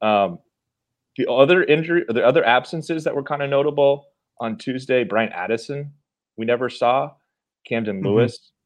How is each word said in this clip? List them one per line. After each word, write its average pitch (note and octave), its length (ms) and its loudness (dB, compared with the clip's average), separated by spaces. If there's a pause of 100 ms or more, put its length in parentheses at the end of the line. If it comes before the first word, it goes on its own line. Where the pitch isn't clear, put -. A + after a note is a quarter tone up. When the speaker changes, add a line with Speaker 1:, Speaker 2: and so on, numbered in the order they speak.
Speaker 1:
Um, G2+ 380 0 (760)
the C3 160 -4
other C#3+ 320 6
injury, E3 460 0
the A2+ 160 0
other C3+ 200 4
absences D#3 600 -2
that D#3 100 -4
were C#3+ 80 -4
kinda C#3+ 240 -6
notable C#3 600 0 (340)
on A2+ 160 -6
Tuesday, B2+ 460 -2
Brian G#2+ 300 0
Addison, A#2 600 -6 (440)
we A2+ 80 -6
never A#2+ 240 0
saw. C3 420 0 (540)
Camden G#2+ 320 -4
Speaker 2:
Mm-hmm. F#2+ 100 -4
Speaker 1:
Lewis, A#2 440 0 (140)